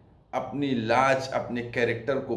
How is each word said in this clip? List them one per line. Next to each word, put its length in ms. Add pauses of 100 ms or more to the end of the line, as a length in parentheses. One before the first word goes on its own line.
(340)
अपनी 420
लाज, 540
अपने 340
character 560
को 180